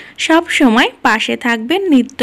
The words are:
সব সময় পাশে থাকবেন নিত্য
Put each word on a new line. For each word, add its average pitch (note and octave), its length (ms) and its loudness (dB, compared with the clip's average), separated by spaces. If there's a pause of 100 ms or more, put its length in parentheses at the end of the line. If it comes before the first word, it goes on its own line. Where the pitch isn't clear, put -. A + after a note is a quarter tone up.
(260)
সব D#4+ 160 2 (160)
সময় C4 300 2 (140)
পাশে A3+ 340 -2
থাকবেন A#3+ 440 -4 (120)
নিত্য B3+ 300 0